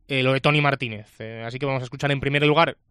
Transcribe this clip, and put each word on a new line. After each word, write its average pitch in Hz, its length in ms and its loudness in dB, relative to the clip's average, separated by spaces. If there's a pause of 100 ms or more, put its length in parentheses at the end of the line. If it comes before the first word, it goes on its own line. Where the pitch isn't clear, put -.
eh, 135 140 0
lo 131 100 4
de 135 80 2
Tony 147 220 2
Martínez. 123 440 -2 (120)
Eh, 113 280 -12
así 120 120 -10
que 139 80 -4
vamos 135 160 -2
a - 20 -8
escuchar 139 260 -4
en 139 100 0
primer 139 260 0
lugar 151 320 4 (120)